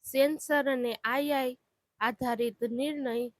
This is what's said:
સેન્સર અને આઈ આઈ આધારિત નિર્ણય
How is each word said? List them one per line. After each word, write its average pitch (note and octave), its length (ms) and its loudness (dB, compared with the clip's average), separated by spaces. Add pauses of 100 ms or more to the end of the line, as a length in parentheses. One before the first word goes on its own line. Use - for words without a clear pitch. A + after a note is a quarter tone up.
સેન્સર C#4+ 680 2
અને A#3+ 320 -2
આઈ C#4 260 0
આઈ C4 280 0 (420)
આધારિત A#3 640 -2
નિર્ણય B3 760 -2